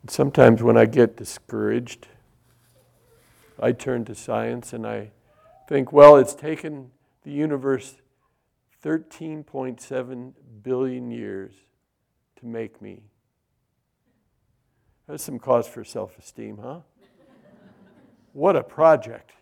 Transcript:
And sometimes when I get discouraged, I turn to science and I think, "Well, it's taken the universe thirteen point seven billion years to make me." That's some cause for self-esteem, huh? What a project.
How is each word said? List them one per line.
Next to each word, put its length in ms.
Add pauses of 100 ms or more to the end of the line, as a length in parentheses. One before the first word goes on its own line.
And 100
sometimes 520
when 160
I 80
get 320
discouraged, 880 (1500)
I 120
turn 340
to 80
science 580
and 140
I 240 (580)
think, 240
"Well, 240
it's 180
taken 580 (320)
the 60
universe 720 (800)
thirteen 640
point 380
seven 520 (280)
billion 480
years 560 (680)
to 100
make 340
me." 220 (2000)
That's 160
some 160
cause 300
for 160
self-esteem, 800
huh? 180 (1500)
What 240
a 60
project. 800